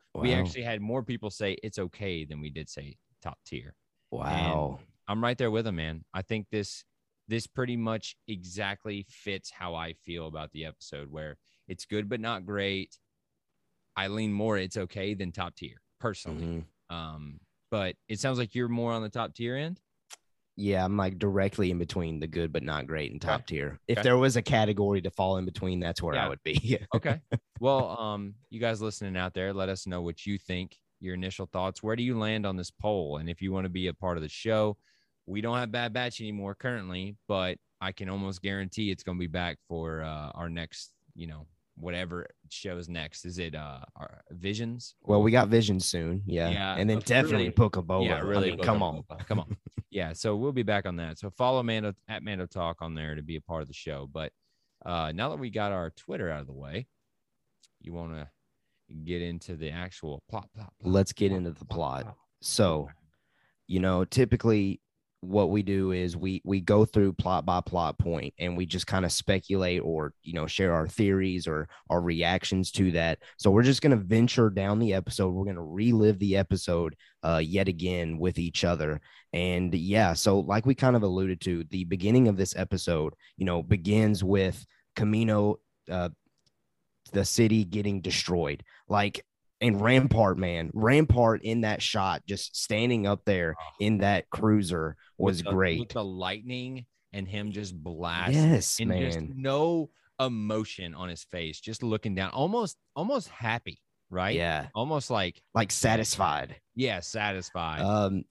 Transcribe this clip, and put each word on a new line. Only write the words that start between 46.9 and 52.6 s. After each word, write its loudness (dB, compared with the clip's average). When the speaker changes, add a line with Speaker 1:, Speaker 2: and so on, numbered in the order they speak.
Speaker 1:
I'm -6
Speaker 2:
definitely 4
Speaker 1:
really, -2
Speaker 2:
Book 4
of -2
Boba. 2
Speaker 1:
yeah, 0
really 2
Speaker 2:
I 0
mean, -6
Speaker 1:
Book -2
Speaker 2:
come 2
Speaker 1:
of -2
Speaker 2:
on. -10
Speaker 1:
Boba. -12
Come -2
on. -8
Speaker 2:
<laughs> -18
Speaker 1:
Yeah. -6
So -2
we'll -2
be 0
back 2
on -4
that. -8
So -10
follow 2
Mando, -2
at -8
Mando -6
Talk -6